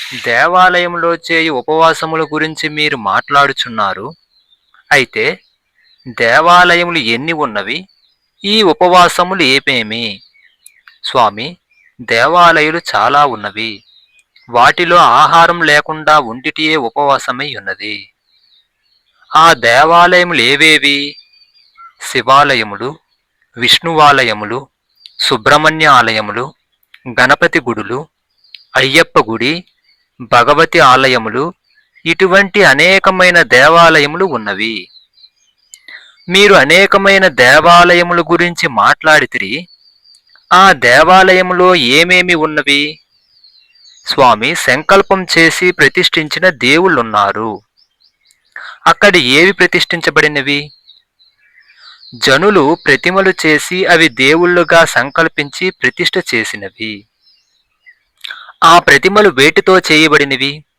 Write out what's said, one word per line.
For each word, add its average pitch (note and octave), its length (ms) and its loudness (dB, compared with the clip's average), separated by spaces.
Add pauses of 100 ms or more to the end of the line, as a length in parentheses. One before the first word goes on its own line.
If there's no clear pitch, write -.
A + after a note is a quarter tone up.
(260)
దేవాలయంలో F3 880 0
చేయు E3 380 -4
ఉపవాసముల D#3+ 720 -2
గురించి D3+ 460 -8
మీరు D3+ 280 -4
మాట్లాడుచున్నారు. A2+ 1160 -4 (800)
అయితే C#3 480 -2 (680)
దేవాలయములు E3+ 880 2
ఎన్ని B2+ 360 -4
ఉన్నవి? C3 540 -8 (560)
ఈ G#3 180 -2
ఉపవాసములు F3+ 840 0
ఏమేమి? A#2 800 -4 (840)
స్వామి, A#2+ 540 -4 (440)
దేవాలయాలు D#3+ 800 2 (140)
చాలా C3+ 300 2
ఉన్నవి. G#2+ 580 -10 (680)
వాటిలో D3+ 480 2
ఆహారం E3 640 2
లేకుండా D3+ 580 0
ఉండిటియే D3 560 -6
ఉపవాసమై C3+ 800 -6
ఉన్నది. G2+ 540 -14 (1300)
ఆ D#3+ 180 2
దేవాలయములు E3 880 2
ఏవేవి? C#3+ 760 0 (960)
శివాలయములు, B2+ 880 -2 (580)
విష్ణువాలయములు, C3 1120 -2 (520)
సుబ్రహ్మణ్య D3+ 640 0
ఆలయములు, A2+ 680 0 (560)
గణపతి C3+ 500 0
గుడులు, A#2+ 480 -6 (680)
అయ్యప్ప C#3 440 0
గుడి, B2 440 -4 (580)
భగవతి C3+ 580 2
ఆలయములు, B2+ 720 0 (520)
ఇటువంటి F#3+ 580 0
అనేకమైన F3+ 800 2
దేవాలయములు D#3 840 2
ఉన్నవి. G#2+ 640 -8 (1400)
మీరు G3 240 4
అనేకమైన F#3+ 760 2
దేవాలయముల E3+ 920 4
గురించి E3+ 460 -2
మాట్లాడితిరి. C3+ 1000 -2 (840)
ఆ F#3+ 180 6
దేవాలయములో F3+ 1040 4
ఏమేమి F3 580 0
ఉన్నవి? D3+ 640 -4 (1080)
స్వామి, B2 500 0
సంకల్పం F#3 720 -2 (100)
చేసి E3 340 2
ప్రతిష్ఠించిన E3 800 -2
దేవుళ్ళున్నారు. A2+ 1120 -2 (1300)
అక్కడ F#3 300 2
ఏవి D3+ 340 2
ప్రతిష్ఠించబడినవి? D3+ 1200 -2 (1400)
జనులు D3+ 720 0
ప్రతిమలు F#3 480 -2 (120)
చేసి D#3 400 -2
అవి E3 240 2
దేవుళ్ళుగా E3 760 2
సంకల్పించి D3 840 -4
ప్రతిష్ఠ - 680 -6
చేసినవి. G#2+ 720 -10 (1600)
ఆ E3+ 160 6
ప్రతిమలు F#3 500 2
వేటితో D#3+ 500 2
చేయబడినవి? D3 840 -2 (140)